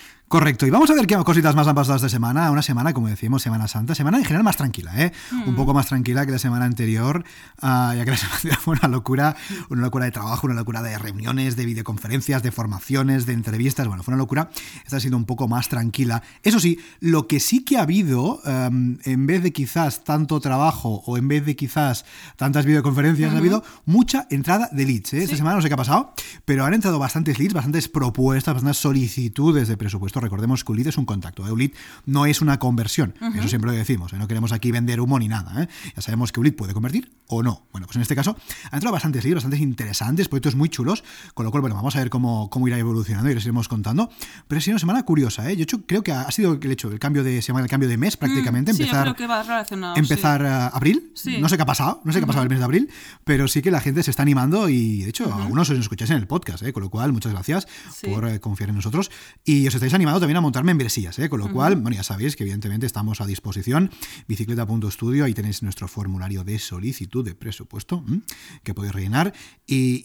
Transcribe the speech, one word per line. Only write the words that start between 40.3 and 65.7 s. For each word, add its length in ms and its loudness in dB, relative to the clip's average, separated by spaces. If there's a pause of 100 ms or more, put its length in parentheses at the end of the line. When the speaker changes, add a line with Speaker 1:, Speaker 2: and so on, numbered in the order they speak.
Speaker 1:
muy 140 2
chulos, 340 -2 (320)
con 100 -4
lo 60 -2
cual, 120 0
bueno, 120 -2
vamos 220 -2
a 20 0
ver 100 -2
cómo, 420 -2
cómo 180 0
irá 100 0
evolucionando 520 0
y 40 2
les 100 -2
iremos 240 -2
contando. 420 -2 (360)
Pero 120 -2
ha 40 0
sido 120 0
una 40 0
semana 260 0
curiosa, 460 0
¿eh? 60 -2
Yo 80 0
hecho, 220 -4
creo 180 0
que 80 -2
ha 180 -4
sido 220 2 (100)
el 80 -2
hecho, 220 -4
el 80 -8
cambio 240 2
de 180 0
semana, 220 0
el 60 -2
cambio 180 2
de 80 0
mes 200 0
prácticamente, 560 0
Speaker 2:
Mm, 40 4
sí, 60 2
yo 40 2
Speaker 1:
empezar, 180 2
Speaker 2:
creo 120 0
que 100 -6
va 160 -2
relacionado, 540 -4
Speaker 1:
empezar, 440 2
Speaker 2:
sí. 60 0
Speaker 1:
eh, 260 0
abril. 420 2
Speaker 2:
Sí. 260 -6
Speaker 1:
No 80 2
sé 80 2
qué 60 0
ha 40 2
pasado, 380 0
no 80 -2
sé 80 2
qué 40 2
ha 40 0
pasado 160 2
Speaker 2:
Ujú. 20 2
Speaker 1:
el 40 0
mes 100 2
de 40 0
abril, 260 2 (340)
pero 240 2
sí 120 0
que 120 2
la 80 2
gente 240 0
se 60 0
está 120 -2
animando 460 4
y, 340 2
de 80 -4
hecho, 160 -6
Speaker 2:
Ujú. 140 -4
Speaker 1:
algunos 300 2
os 80 2
escucháis 340 -2
en 60 2
el 100 -2
podcast, 340 -4
¿eh? 100 -6
Con 120 -6
lo 60 -8
cual, 220 0
muchas 200 -2
gracias 340 -2 (260)
Speaker 2:
Sí. 140 -16
Speaker 1:
por, 220 -2
eh, 100 -2
confiar 320 -4
en 60 -2
nosotros. 340 -2 (340)
Y 220 4
os 80 0
estáis 200 0
animando 260 4
también 160 2
a 60 4
montar 220 2
membresías, 540 0
¿eh? 120 -2
Con 80 -2
lo 80 -2
Speaker 2:
Ujú. 80 -4
Speaker 1:
cual, 220 2
bueno, 200 -2
ya 60 -6
sabéis 340 -4
que 80 -8
evidentemente 400 -4
estamos 380 -4
a 40 -4
disposición, 640 -2 (380)
bicicleta 380 -4
punto 240 -2
studio, 340 0
ahí 80 2
tenéis 300 -4
nuestro 260 -6